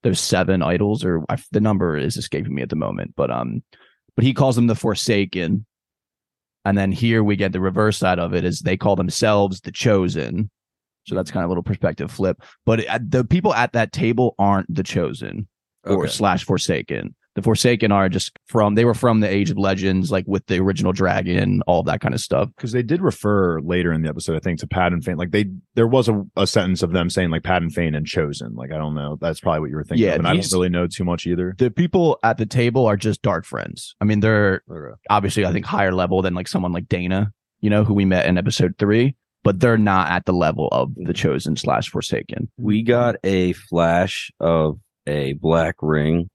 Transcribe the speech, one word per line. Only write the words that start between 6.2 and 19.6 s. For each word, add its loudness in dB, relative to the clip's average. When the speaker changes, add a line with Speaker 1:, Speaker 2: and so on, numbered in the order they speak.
Speaker 1:
And 2
then 0
here 2
we 0
get -2
the -4
reverse 0
side 0
of -4
it, 0
is -2
they -2
call 0
themselves 0
the -12
Chosen. 0
So -8
that's -4
kind -4
of -2
a -2
little -2
perspective -4
flip. -2
But 2
at, -4
the 2
people 2
at 2
that 0
table 0
aren't 2
the -2
Chosen -4
or 0
Speaker 2:
Okay. 0
Speaker 1:
slash 0
Forsaken. -2
The -4
Forsaken 4
are 4
just -4
from, 2
they 4
were 4
from 2
the 2
Age 2
of -2
Legends, 0